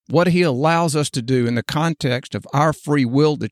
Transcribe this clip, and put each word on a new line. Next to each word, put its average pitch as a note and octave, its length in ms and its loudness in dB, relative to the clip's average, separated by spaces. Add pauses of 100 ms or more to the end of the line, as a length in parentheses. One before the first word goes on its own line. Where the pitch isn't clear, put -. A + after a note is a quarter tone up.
what E3 200 2
he F3 140 2
allows D#3 540 0
us D3 140 -2
to C#3 120 -4
do B2 260 0
in A#2+ 80 -2
the A2+ 80 -2
context D3 720 -4
of G2+ 180 -8
our D3+ 180 2
free D3 320 -2
will C#3+ 340 2
to A2 140 -6